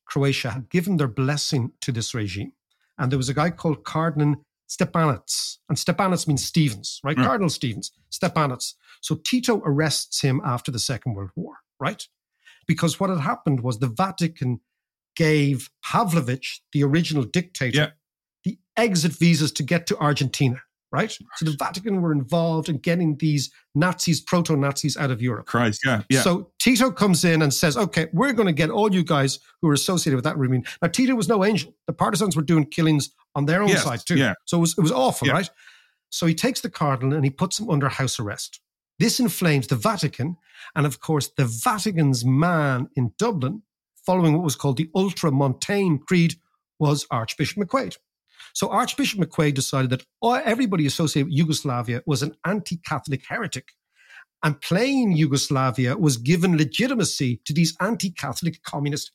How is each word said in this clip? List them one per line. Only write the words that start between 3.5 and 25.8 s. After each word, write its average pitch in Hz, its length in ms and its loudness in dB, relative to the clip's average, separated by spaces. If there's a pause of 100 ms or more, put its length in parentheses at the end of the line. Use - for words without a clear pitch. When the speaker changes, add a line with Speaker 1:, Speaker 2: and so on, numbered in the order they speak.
Speaker 1:
Cardinal 151 640 0 (240)
Stepanac. - 880 -2 (120)
And 147 80 -2
Stepanac 180 500 0
means 143 180 0
Stevens, 123 580 0
right? 147 140 -2
Speaker 2:
Yeah. - 80 4
Speaker 1:
Cardinal 202 240 2
Stevens, - 420 -6 (200)
Stepanac. 147 640 -2 (280)
So - 140 -4
Tito 240 500 0
arrests 147 560 -2
him 135 220 2
after 123 280 -4
the 120 80 -6
Second 117 340 -4
World 98 220 -10
War, - 220 -10 (220)
right? - 280 -6 (600)
Because 170 320 0
what 196 100 0
had 180 100 -2
happened 139 420 -2
was 117 180 -2
the 127 80 0
Vatican 165 720 -2 (540)
gave 147 540 2 (160)
Pavlovich, 165 760 -2 (100)
the 143 120 2
original 147 400 2
dictator, 139 540 -2
Speaker 2:
Yeah. 151 140 2 (520)
Speaker 1:
the - 140 -4 (200)
exit 180 360 2
visas 165 400 4
to 156 100 -4
get 170 240 -2
to 208 120 -2
Argentina, 139 640 0 (280)
right? 202 240 -4 (200)
So 165 100 -4
the 156 120 -2
Vatican 185 440 -4
were 170 100 2
involved 160 580 0
in 147 80 -2
getting 170 400 0
these 147 340 0 (240)
Nazis, 175 460 2
proto-Nazis 147 760 0
out 143 140 -2
of 117 100 -4
Europe. 123 260 -4
Speaker 2:
Christ, 117 380 0